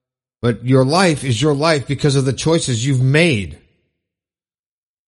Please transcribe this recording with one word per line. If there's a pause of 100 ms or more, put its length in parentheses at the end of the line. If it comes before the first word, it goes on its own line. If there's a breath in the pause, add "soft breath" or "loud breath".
(400)
But
your
life
is
your
life
because
of
the
choices
you've
made. (1500)